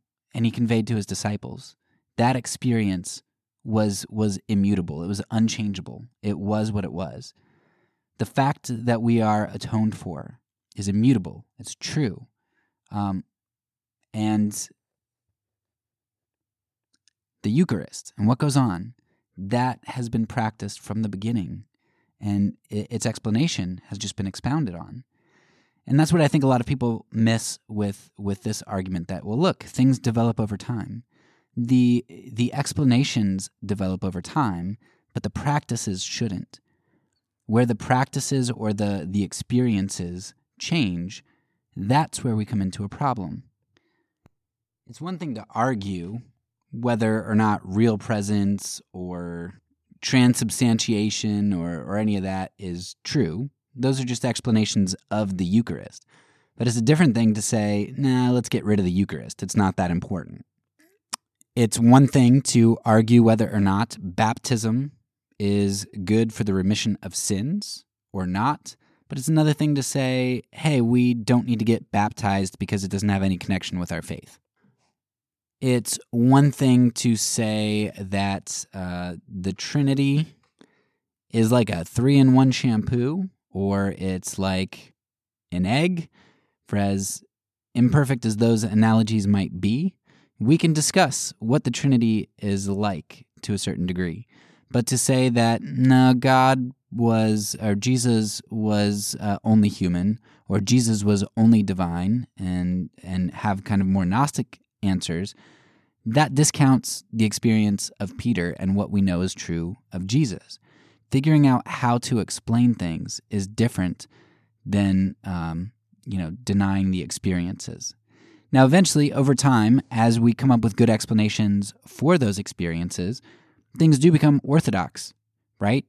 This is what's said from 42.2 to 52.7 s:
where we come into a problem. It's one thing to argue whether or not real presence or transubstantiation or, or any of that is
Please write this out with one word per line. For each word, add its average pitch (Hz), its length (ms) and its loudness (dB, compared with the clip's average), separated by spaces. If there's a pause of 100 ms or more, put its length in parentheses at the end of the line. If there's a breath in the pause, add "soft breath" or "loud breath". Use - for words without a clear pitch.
where 117 120 -2
we 107 100 0
come 104 160 -2
into 95 220 -4
a 101 60 -8
problem. 110 540 -6 (1400)
It's 123 140 -20
one 175 160 -8
thing 156 180 -8
to 107 100 -12 (100)
argue 101 640 -4 (520)
whether 113 540 0
or 110 80 -4
not 107 300 2
real 107 340 2
presence 101 800 -2 (140)
or 87 640 -10 (420)
transubstantiation 110 1500 0
or, 85 300 -4
or 90 160 -6
any 107 180 0
of 98 60 -4
that 95 380 -6
is 90 440 -10